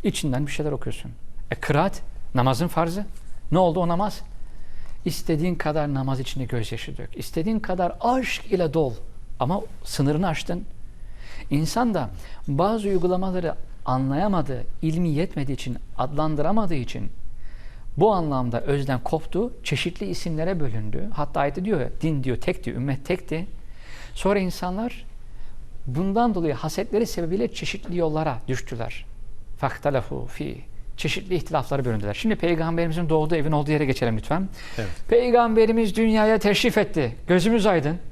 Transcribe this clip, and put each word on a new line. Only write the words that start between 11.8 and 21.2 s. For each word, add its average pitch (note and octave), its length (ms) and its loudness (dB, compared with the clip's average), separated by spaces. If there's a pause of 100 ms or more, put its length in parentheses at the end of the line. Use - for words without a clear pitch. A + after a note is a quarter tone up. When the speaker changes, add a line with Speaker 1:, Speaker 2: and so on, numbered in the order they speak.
Speaker 1:
da C3+ 140 -2 (400)
bazı G3+ 400 2
uygulamaları F3+ 680 2 (320)
anlayamadığı, C3+ 800 2 (180)
ilmi E3 260 2
yetmediği C#3+ 480 0
için, A#2+ 200 -4 (220)
adlandıramadığı D#3 760 2
için A#2 360 0 (840)
bu G#3 160 6
anlamda C3 480 2
özden C#3 400 0
koptu, F#3 520 0 (120)
çeşitli E3 420 -2
isimlere E3+ 540 0
bölündü. G#2+ 520 2
Hatta D3 280 0